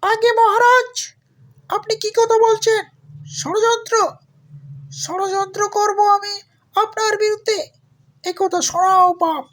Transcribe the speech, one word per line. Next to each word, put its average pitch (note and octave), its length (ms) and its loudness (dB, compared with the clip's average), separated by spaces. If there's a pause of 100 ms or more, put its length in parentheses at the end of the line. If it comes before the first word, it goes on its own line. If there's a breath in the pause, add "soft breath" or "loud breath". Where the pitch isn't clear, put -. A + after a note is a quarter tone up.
আগে A4 300 0
মহারাজ, A#4 800 2 (560)
আপনি - 260 -4
কি A4 140 -8
কথা A4+ 280 2 (120)
বলছেন? A4 340 2 (420)
ষড়যন্ত্র? A4+ 720 -2 (960)
ষড়যন্ত্র G4 800 -4
করব G#4 320 -2
আমি G4+ 400 0 (340)
আপনার G#4+ 420 -2
বিরুদ্ধে? G#4+ 500 -2 (560)
এ F4+ 120 -6
কথা F4 260 -2
শোনাও F#4 520 2
পাপ। E4 400 -2